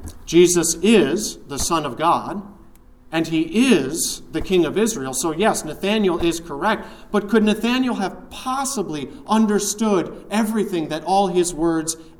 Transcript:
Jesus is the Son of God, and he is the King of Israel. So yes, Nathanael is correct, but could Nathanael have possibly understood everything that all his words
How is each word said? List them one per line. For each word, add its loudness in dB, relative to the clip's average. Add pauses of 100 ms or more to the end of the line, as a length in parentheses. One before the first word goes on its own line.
(240)
Jesus 6
is 4 (100)
the -10
Son 0
of -6
God, 0 (680)
and -2
he 0
is 2
the -4
King 2
of -2
Israel. -2
So -2
yes, 0
Nathanael 0
is 0
correct, -4 (240)
but 0
could 4
Nathanael 0
have -6
possibly -6 (160)
understood 0
everything -2
that -6
all 2
his 0
words -2 (240)